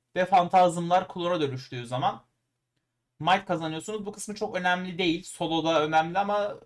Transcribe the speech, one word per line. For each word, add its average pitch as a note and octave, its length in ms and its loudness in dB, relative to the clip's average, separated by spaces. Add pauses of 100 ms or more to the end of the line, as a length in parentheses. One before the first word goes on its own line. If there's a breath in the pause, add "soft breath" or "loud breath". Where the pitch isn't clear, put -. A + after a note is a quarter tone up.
(160)
Ve F3+ 100 2
fantazmlar F3+ 840 4
klona F3 340 -2
dönüştüğü B2+ 440 -4
zaman B2+ 380 -4 (960)
might F3+ 260 2
kazanıyorsunuz. D#3+ 600 -6
Bu G3+ 60 -8
kısmı G#3 240 -10
çok G#3+ 200 -6
önemli F3+ 420 -2
değil. F3 260 0
Solo'da D#3+ 600 0
önemli D#3+ 360 2
ama G#3 360 0 (100)